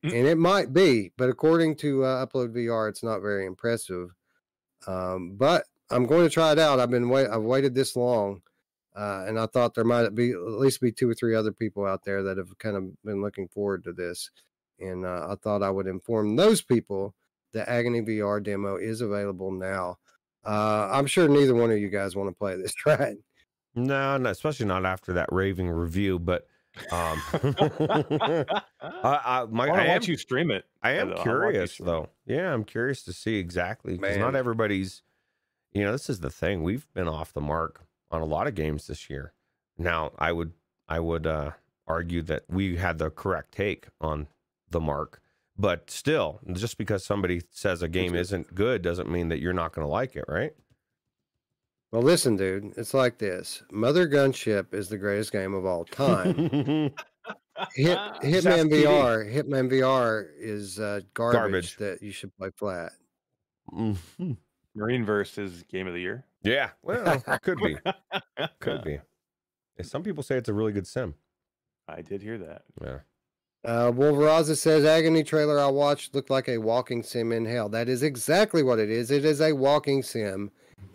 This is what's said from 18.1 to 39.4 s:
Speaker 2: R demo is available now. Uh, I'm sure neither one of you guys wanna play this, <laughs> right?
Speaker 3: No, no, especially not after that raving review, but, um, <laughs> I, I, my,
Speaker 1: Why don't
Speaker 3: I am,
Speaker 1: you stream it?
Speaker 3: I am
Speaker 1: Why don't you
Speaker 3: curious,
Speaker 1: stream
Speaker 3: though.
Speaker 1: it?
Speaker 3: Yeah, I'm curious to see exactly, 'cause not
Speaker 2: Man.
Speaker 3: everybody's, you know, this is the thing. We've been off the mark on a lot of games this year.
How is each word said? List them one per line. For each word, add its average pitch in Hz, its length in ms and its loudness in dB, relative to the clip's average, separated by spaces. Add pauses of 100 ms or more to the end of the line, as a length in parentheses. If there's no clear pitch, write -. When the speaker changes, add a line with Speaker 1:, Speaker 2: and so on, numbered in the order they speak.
Speaker 2:
R 104 200 0
demo 101 360 -4
is 110 240 -6
available 101 520 -4
now. 92 460 -6 (460)
Uh, 107 480 0
I'm 139 140 2
sure 165 220 4
neither 143 260 6
one 117 160 4
of 107 80 2
you 104 100 -2
guys 98 280 -4
wanna 98 160 -4
play 95 240 -6
this, 92 240 -8
<laughs> - 60 -2
right? 143 300 2 (600)
Speaker 3:
No, 139 400 0
no, 127 140 2
especially 131 360 -2
not 92 180 0
after 92 300 -2
that 85 180 0
raving 92 360 0
review, 87 500 0
but, 85 280 -2 (440)
um, 82 320 -2 (100)
<laughs> - 0 -
I, 151 1120 0 (580)
I, 127 460 0
my, 117 200 0
Speaker 1:
Why 170 80 2
don't 131 100 4
Speaker 3:
I - 0 -
am, 190 160 2
Speaker 1:
you 175 140 -2
stream 143 340 -2
it? 95 140 -2 (180)
Speaker 3:
I 120 100 2
am 190 180 -2
Speaker 1:
Why - 40 -6
don't 87 40 -6
you 87 40 -4
Speaker 3:
curious, 123 500 0
Speaker 1:
stream - 140 -10
Speaker 3:
though. 82 160 0 (240)
Speaker 1:
it? 123 80 -4
Speaker 3:
Yeah, 170 180 -2
I'm 113 120 -2
curious 127 400 -4
to - 80 -14
see 110 240 -4
exactly, 90 600 -4
'cause 98 180 -2
not 113 160 0
Speaker 2:
Man. 139 40 -2
Speaker 3:
everybody's, 110 680 -2 (680)
you 101 120 0
know, 101 80 0
this 139 180 -6
is 101 100 -4
the 69 100 -6
thing. 87 320 -2
We've 104 320 -4
been 90 140 -2
off 78 240 -6
the 73 80 -6
mark 78 460 -4 (240)
on 80 120 -4
a 80 40 -4
lot 78 200 -2
of 127 80 -6
games 76 320 -4
this - 220 -12
year. 71 240 -12 (460)